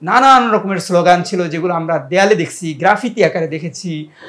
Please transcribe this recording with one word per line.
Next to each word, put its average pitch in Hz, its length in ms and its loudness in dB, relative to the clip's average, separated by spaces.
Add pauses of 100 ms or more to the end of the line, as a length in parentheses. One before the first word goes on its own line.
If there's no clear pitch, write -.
নানান 240 480 4
রকমের 196 280 -2
স্লোগান 175 440 2
ছিল 175 260 -4
যেগুলো 170 260 -4
আমরা 165 240 -2
দেয়ালে 180 360 2
দেখছি, 160 400 -4
গ্রাফিতি 208 500 0
আকারে 160 240 0
দেখেছি, 156 600 -8 (200)